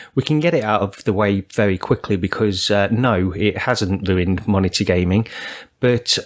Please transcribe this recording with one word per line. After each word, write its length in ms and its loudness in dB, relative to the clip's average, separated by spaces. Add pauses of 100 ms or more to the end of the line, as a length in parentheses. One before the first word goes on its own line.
(140)
we 80 0
can 180 0
get 140 0
it 100 0
out 160 0
of 240 -4
the 80 0
way 300 2 (100)
very 240 2
quickly 400 -2
because, 540 -2
uh, 200 2
no, 420 2
it 260 0
hasn't 500 -2
ruined 400 0
monitor 340 2
gaming. 460 2 (500)
But, 480 0